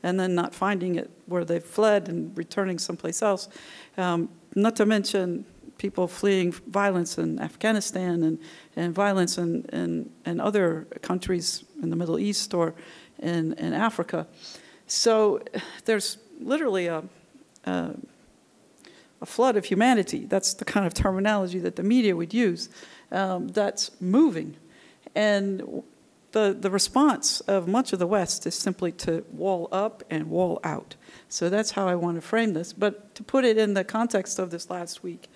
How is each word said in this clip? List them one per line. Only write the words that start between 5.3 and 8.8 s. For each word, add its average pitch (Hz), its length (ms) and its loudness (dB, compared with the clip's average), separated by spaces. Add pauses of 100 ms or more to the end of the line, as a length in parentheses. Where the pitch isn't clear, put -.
people 185 300 -2
fleeing 185 460 2 (140)
violence 190 500 0
in 165 220 -2
Afghanistan 185 840 0
and, 160 140 2 (380)
and 170 200 -2